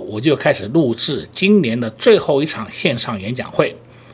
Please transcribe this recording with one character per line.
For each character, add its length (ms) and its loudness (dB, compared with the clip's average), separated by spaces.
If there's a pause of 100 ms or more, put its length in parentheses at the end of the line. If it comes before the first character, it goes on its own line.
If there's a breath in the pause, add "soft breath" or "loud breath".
我 100 -6
就 160 2
开 160 2
始 180 -2
录 260 2
制 400 -4
今 260 4
年 180 -2
的 120 -4
最 260 4
后 240 0
一 40 0
场 260 -8
线 260 -2
上 240 -4
演 140 -6
讲 160 -10
会， 260 0 (360 loud breath)